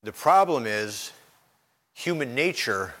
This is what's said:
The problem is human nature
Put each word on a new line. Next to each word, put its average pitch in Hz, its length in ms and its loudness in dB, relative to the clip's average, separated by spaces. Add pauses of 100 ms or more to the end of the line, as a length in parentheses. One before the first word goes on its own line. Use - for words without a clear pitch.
The 104 120 -10
problem 170 520 4
is 107 460 -4 (800)
human 151 400 -4
nature 117 680 -2